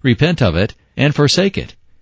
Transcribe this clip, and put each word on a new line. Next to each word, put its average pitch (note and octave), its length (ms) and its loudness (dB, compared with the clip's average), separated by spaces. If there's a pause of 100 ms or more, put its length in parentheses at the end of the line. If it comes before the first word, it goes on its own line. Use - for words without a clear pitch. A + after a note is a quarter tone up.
repent D3+ 400 0
of F2+ 140 2
it, F#2+ 180 -2 (240)
and C#3+ 160 0
forsake F3 420 0
it. - 200 -10 (260)